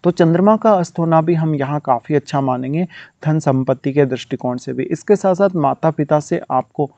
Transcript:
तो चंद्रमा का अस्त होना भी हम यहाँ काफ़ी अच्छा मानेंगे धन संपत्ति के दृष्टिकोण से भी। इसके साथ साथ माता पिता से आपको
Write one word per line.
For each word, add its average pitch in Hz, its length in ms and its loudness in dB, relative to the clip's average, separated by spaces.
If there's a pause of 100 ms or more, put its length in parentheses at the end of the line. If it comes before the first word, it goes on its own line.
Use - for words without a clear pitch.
तो 175 80 2
चंद्रमा 185 460 4
का 220 140 2
अस्त 175 280 0
होना 165 220 2
भी 170 120 0
हम 160 220 0
यहाँ 143 240 -4
काफ़ी 135 360 -2
अच्छा 139 260 0
मानेंगे 135 460 -2 (380)
धन 156 140 2
संपत्ति 135 540 0
के 143 120 4
दृष्टिकोण 127 520 -6
से 131 160 -10
भी। 131 100 -6
इसके 180 320 0
साथ 190 200 0
साथ 196 200 0
माता 147 360 0
पिता 151 280 0
से 165 220 -4 (100)
आपको 135 460 -4